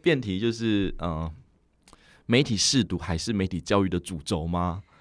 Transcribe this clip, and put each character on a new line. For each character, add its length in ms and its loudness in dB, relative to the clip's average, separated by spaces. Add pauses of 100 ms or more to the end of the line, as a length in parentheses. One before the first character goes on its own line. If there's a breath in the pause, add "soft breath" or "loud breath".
辩 180 4
题 200 -2
就 100 2
是， 480 0
呃， 320 -4 (960 soft breath)
媒 160 4
体 140 0
识 260 2
读 160 -2
还 180 -2
是 160 -4
媒 140 0
体 140 -4
教 240 2
育 40 0
的 120 0
主 240 -10
轴 220 -2
吗？ 360 -2 (180 soft breath)